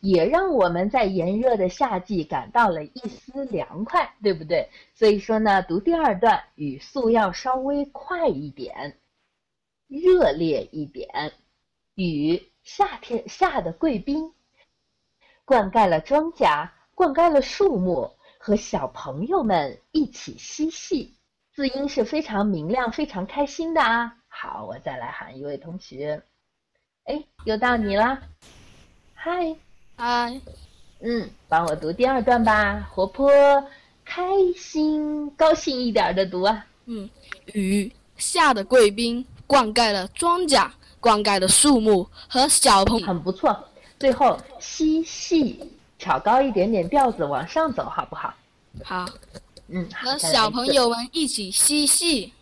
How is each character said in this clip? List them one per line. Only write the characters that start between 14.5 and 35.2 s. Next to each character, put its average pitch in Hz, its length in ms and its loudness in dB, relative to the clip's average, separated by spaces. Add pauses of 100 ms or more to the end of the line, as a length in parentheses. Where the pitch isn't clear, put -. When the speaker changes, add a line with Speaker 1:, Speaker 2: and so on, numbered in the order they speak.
Speaker 1:
灌 208 280 2
溉 214 160 4
了 160 120 2
庄 311 320 0
稼， 156 360 0 (260)
灌 339 180 2
溉 330 160 4
了 285 140 4
树 359 340 0
木， 180 320 0 (300)
和 208 160 0
小 160 320 -4
朋 143 400 -8
友 349 160 0
们 160 380 0 (100)
一 302 180 0
起 - 300 -16
嬉 - 320 -6
戏。 - 460 -8 (360)
字 277 140 -4
音 269 220 -4
是 254 160 -2
非 302 180 -4
常 208 240 -2
明 165 220 -4
亮、 233 240 -2
非 302 120 -4
常 196 220 -8
开 285 180 -2
心 330 300 -8
的 208 80 2
啊。 135 340 -2 (120)
好， - 360 -14
我 107 140 -12
再 135 180 -10
来 123 140 -10
喊 - 260 -16
一 135 80 -14
位 143 120 -8
同 160 240 -14
学。 147 420 -10 (800)
哎， 302 180 -8 (240)
又 220 120 -2
到 247 200 0
你 202 200 -2
了。 247 260 0 (920)
嗨。 330 440 -6 (400)
Speaker 2:
嗨。 240 440 -2 (600)
Speaker 1:
嗯， 226 280 -4 (200)
帮 165 180 2
我 156 80 -2
读 156 180 -6
第 240 140 2
二 262 160 0
段 240 220 2
吧， 208 480 0
活 185 160 -2
泼、 277 240 2 (720)
开 - 180 -8 (320)
心、 302 760 -2